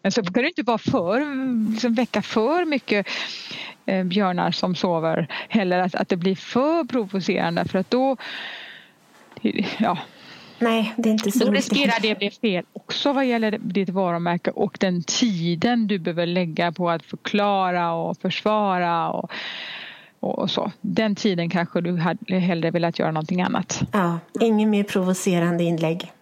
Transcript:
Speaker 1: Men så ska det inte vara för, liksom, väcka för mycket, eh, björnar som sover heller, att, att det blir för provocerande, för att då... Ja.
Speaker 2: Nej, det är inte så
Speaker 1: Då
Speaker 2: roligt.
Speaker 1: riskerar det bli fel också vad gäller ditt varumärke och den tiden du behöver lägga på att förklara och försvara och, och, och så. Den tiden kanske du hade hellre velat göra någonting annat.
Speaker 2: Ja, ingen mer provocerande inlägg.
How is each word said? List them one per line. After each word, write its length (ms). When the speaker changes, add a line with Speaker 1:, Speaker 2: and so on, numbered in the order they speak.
Speaker 1:
Men 100
så 120
ska 180
det 60
inte 160
vara 140
för, 420
liksom, 220
väcka 280
för 440
mycket, 420
eh, 180
björnar 480
som 240
sover 520
heller, 300
att, 160
att 140
det 80
blir 180
för 480
provocerande, 800
för 140
att 120
då... 260
Ja. 200
Speaker 2:
Nej, 380
det 120
är 40
inte 180
så 80
Speaker 1:
Då 120
Speaker 2:
roligt. 200
Speaker 1:
riskerar 300
det 160
bli 140
fel 420
också 400
vad 120
gäller 360
ditt 280
varumärke 600
och 280
den 240
tiden 840
du 120
behöver 260
lägga 460
på 180
att 160
förklara 880
och 240
försvara 920
och, 220
och, 200
och 120
så. 200
Den 340
tiden 340
kanske 320
du 160
hade 420
hellre 320
velat 280
göra 120
någonting 300
annat. 400
Speaker 2:
Ja, 280
ingen 280
mer 140
provocerande 800
inlägg. 480